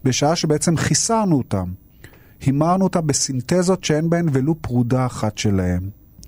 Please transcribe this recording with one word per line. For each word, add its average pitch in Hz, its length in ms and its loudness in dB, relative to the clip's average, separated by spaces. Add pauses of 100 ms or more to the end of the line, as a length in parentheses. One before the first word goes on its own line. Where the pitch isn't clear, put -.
בשעה 143 320 2
שבעצם 151 420 0
חיסרנו 185 600 0
אותם. 98 320 -4 (720)
הימרנו 160 420 2
אותם 180 240 0
בסינתזות 170 760 0
שאין 156 260 0
בהן 170 220 0
ולו 135 300 2
פרודה 123 440 0
אחת 110 320 -4
שלהם. 92 520 0 (380)